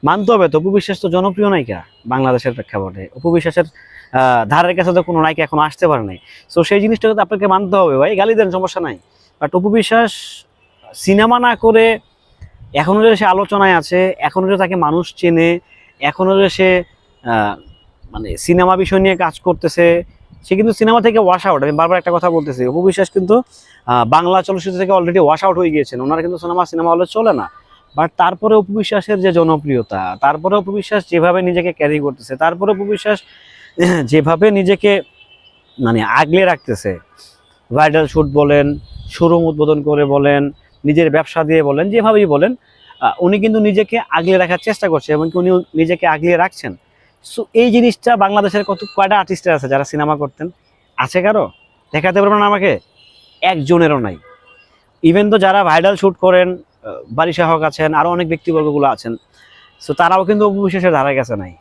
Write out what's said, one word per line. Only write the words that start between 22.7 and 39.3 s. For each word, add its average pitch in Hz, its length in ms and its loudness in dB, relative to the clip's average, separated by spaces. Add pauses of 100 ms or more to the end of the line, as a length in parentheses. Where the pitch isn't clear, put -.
বিশ্বাস 190 300 0
কিন্তু, 202 300 0 (440)
আহ, 120 200 2
বাংলা 175 360 2
চলচ্চিত্র 180 380 -6
থেকে 190 120 0
already 175 320 2
ওয়াশ 151 200 2
আউট 185 140 2
হয়ে 175 140 0
গিয়েছেন। 131 300 -4
ওনার 151 200 -2
কিন্তু 175 160 -6
সিনেমা, 175 280 -2
সিনেমা 165 260 -2
হলে 175 140 0
চলে 220 280 0
না। 110 160 -4 (480)
But 160 200 0
তারপরে 190 380 0
অপু 202 220 0
বিশ্বাসের 202 440 -4
যে 190 100 2
জনপ্রিয়তা, 139 920 -2
তারপরে 156 340 0
অপু 196 160 -4
বিশ্বাস 202 380 -4
যেভাবে 175 320 2
নিজেকে 180 320 -2
ক্যারি 151 260 -2
করতেছে, 135 360 -8
তারপরে 175 360 -2
অপু 196 140 -4
বিশ্বাস 208 340 -4 (840)
যেভাবে 160 460 2
নিজেকে, 196 500 0 (800)
মানে, 113 240 0
আগলে 151 420 2
রাখতেছে, 110 520 -4 (760)
ব্রাইডাল 151 360 2
শ্যুট 151 260 0
বলেন, 147 440 2 (320)
শোরুম 170 340 2